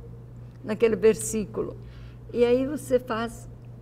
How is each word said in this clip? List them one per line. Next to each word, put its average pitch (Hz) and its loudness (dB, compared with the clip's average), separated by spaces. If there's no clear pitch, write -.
naquele 220 4
versículo. 208 2
E 240 4
aí 247 6
você 269 0
faz, 233 -4